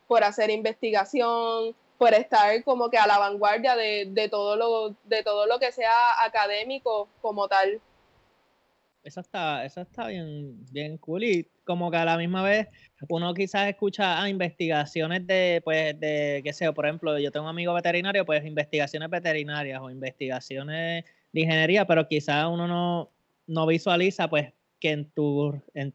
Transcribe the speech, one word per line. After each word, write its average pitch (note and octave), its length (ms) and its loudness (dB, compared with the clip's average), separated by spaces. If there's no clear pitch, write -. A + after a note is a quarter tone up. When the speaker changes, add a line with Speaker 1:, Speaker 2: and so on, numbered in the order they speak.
Speaker 1:
por A#3 160 6
hacer G#3 280 2
investigación, A3+ 1200 0
por A#3 160 8
estar A3 480 4
como A#3+ 280 0
que A#3+ 60 0
a G#3+ 120 6
la G3+ 100 6
vanguardia G#3 560 2
de, G#3+ 340 0
de G#3 200 0
todo G#3 280 0
lo, A3 380 0
de G#3+ 200 -2
todo G#3 240 0
lo A#3+ 100 2
que B3 140 0
sea A#3 520 2
académico A3 840 -2
como G#3 280 -2
tal. G3 320 2
Speaker 2:
Eso C#3 180 -16
está, D#3 440 -4
eso C#3+ 160 -12
está A3+ 280 -10
bien, D3 600 -10
bien D3+ 280 -8
cool. F3+ 260 -6
Y F#3 240 0
como F3 260 -4
que E3+ 60 0
a E3 80 2
la E3 120 2
misma F3 260 -2
vez G#3 260 0
uno F3 240 -2
quizás G3 360 -2
escucha, G3 540 0
ah, G3+ 60 -2
investigaciones E3+ 1000 -2
de, F3+ 380 2
pues, D#3 340 0
de, D3 460 -2
qué C#3+ 80 -4
sé E3+ 140 -4
yo, D3+ 80 2
por D3 120 -2
ejemplo, D#3 320 -2
yo C#3+ 140 -2
tengo D3+ 140 -6
un D#3+ 40 -6
amigo F3 240 -2
veterinario, F3 520 0
pues, D3+ 180 0
investigaciones D3+ 640 -4
veterinarias D3 720 -4
o C3 100 -14
investigaciones C#3 1160 -6
de D#3+ 80 0
ingeniería, D#3+ 460 4
pero D#3+ 200 4
quizás D3+ 400 0
uno E3+ 220 -2
no, F3 420 -2
no D#3+ 200 0
visualiza, F3 600 2
pues, D3 240 0
que D#3 120 -2
en D3 200 -4
tu, C#3+ 500 -2
en, C#3 200 -8